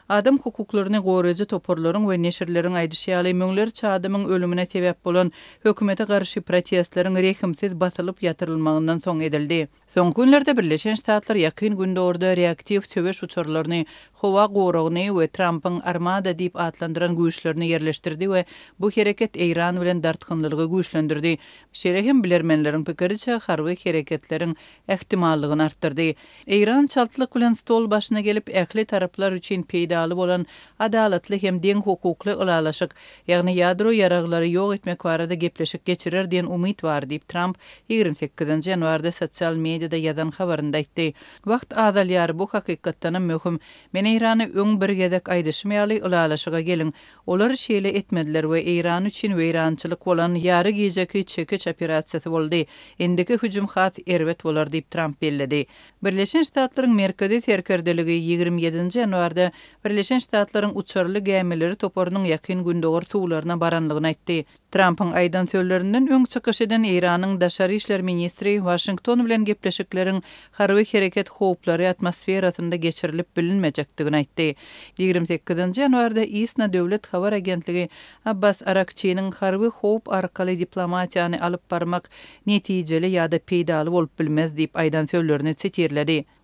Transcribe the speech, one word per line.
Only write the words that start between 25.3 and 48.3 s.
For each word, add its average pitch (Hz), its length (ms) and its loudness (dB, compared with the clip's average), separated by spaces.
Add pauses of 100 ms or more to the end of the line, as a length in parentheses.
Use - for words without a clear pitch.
artdyrdy. 156 520 -2 (320)
Iran 214 400 4
çaltlyk 254 480 0
bilen 240 180 4
stol 226 380 0
başyna 214 300 0
gelip 208 280 -2
ähli 190 360 0
taraplar 190 480 -2
üçin 185 300 -4
peýdaly 170 540 -2
bolan 180 300 0 (320)
adalatly 208 640 0
hem 185 200 2
deň 202 200 2
hukukly 185 480 -2
ylalaşyk, 175 640 0 (340)
ýagny 180 300 2
ýadro 185 320 2
ýaraglary 175 640 2
ýok 196 200 0
etmek 185 300 -6
barada 165 300 -2
gepleşik 165 500 -4
geçirer 180 460 -2
diýen 180 160 0
umyt 175 360 -2
bar 147 200 -2
diýip 147 260 -8
Trump 180 300 -4 (320)
ýigirmi 214 240 2
sekkizinji 156 560 -4
ýanwarda 160 420 0
sosial 165 440 -4
mediada 160 400 -4
ýazan 160 420 -2
habarynda 151 400 -2
aýtdy. 156 340 -4 (320)
"Wagt 226 300 -2
azalýar, 185 640 2
bu 190 80 -2
hakykatdan 180 760 -4
möhüm. 165 360 -2 (340)
Men 190 120 -2
Irany 226 420 2
öň 196 340 0
bir 196 80 0
gezek 185 360 0
aýdyşym 175 500 -2
ýaly 208 320 2
ylalaşyga 165 540 0
geliň. 160 320 0 (340)
Olar 196 240 2
şeýle 208 380 -2
etmediler 165 540 -2